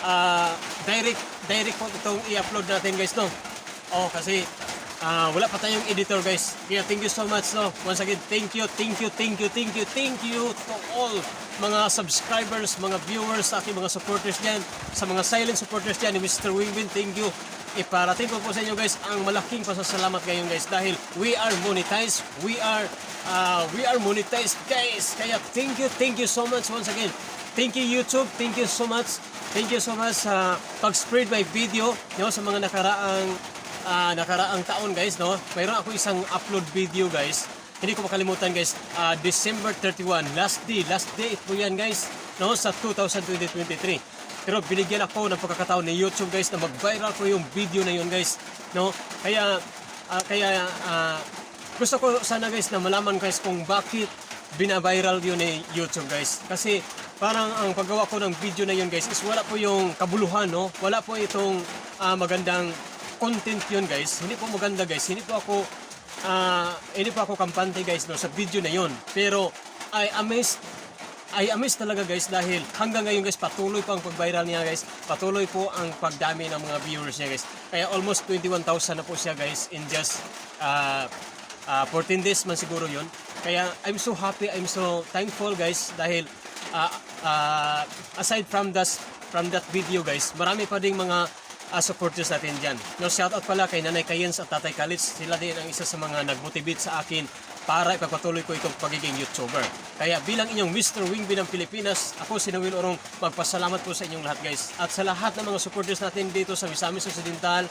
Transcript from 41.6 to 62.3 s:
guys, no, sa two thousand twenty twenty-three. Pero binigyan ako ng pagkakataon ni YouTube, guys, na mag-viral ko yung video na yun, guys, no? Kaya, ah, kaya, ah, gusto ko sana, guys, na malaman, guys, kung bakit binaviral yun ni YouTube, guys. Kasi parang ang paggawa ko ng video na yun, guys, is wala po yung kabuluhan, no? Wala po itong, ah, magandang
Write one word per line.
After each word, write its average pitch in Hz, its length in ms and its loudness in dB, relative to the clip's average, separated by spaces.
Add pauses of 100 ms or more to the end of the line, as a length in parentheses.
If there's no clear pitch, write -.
guys, 214 320 0 (320)
no, 214 160 4
sa 196 240 2
two 220 160 0
thousand 196 320 2
twenty 180 160 0
twenty-three. 170 720 -2 (320)
Pero 196 160 0
binigyan 196 400 2
ako 208 240 0
ng 190 160 2
pagkakataon 180 400 2
ni 165 160 0
YouTube, 190 320 2
guys, 190 240 2
na 165 80 0
mag-viral 202 560 0
ko 196 80 2
yung 190 240 4
video 190 320 2
na 180 80 2
yun, 175 160 0
guys, 180 320 0 (320)
no? 180 240 2 (240)
Kaya, 202 400 2 (480)
ah, 185 160 0
kaya, 196 400 2 (240)
ah, 160 320 2 (560)
gusto 247 240 2
ko 247 240 6
sana, 226 240 0
guys, 214 240 0
na 196 80 2
malaman, 196 400 4
guys, 190 240 0
kung 180 240 -2
bakit 202 400 2 (480)
binaviral 185 640 4
yun 175 160 2
ni 165 240 2 (160)
YouTube, 165 320 -2
guys. 147 400 0
Kasi 196 320 2 (400)
parang 220 400 2
ang 196 160 2
paggawa 196 320 2
ko 202 160 -2
ng 190 160 2
video 196 240 0
na 196 80 2
yun, 190 160 4
guys, 170 240 0
is - 160 0
wala 220 160 2
po 214 160 -2
yung 196 400 4
kabuluhan, 190 480 2
no? 175 320 0
Wala 202 240 2
po 220 160 -4
itong, 196 400 2 (400)
ah, 185 160 4
magandang 180 560 2 (480)